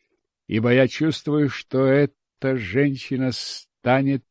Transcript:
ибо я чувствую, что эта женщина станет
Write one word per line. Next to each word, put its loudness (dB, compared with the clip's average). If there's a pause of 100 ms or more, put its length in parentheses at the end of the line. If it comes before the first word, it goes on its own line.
(480)
ибо 0
я 4
чувствую, -2
что -2
эта 0
женщина -2
станет -2